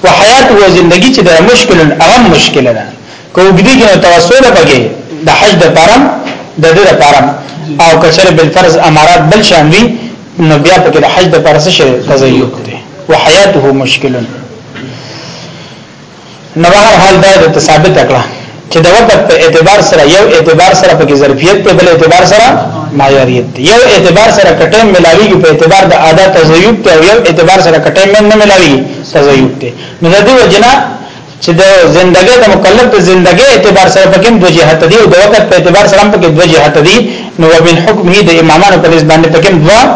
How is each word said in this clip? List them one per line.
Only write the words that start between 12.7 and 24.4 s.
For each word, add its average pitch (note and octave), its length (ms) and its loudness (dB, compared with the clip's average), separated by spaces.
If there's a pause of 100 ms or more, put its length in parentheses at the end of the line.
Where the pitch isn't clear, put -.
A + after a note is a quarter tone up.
وحیاته D#3 640 0 (100)
مشکل. C3 300 -4 (2500)
نو E3 140 0
بهر G#3 320 2
حال F#3+ 220 2
دا G3 80 2 (240)
د D3+ 40 0
ثابت D3+ 360 0 (140)
کړه B2+ 140 -2 (480)
چې E3+ 140 -2
د - 100 2
وخت A#3 160 2 (180)
په E3 140 2
اعتبار E3 360 2 (100)
سره، D#3 140 2 (120)
یو G#3 100 2 (120)
اعتبار E3 440 2
سره F3 180 2
پکې C#3+ 220 0
ظرفیت C#3+ 440 0
دی، G3+ 120 0
بل F3+ 100 2
اعتبار E3+ 380 2
سره - 220 2 (520)
معیاریت C3 460 0 (100)
دی. A#2+ 60 -10
یو G#3 200 2 (140)
اعتبار F#3 420 0
سره F#3 220 2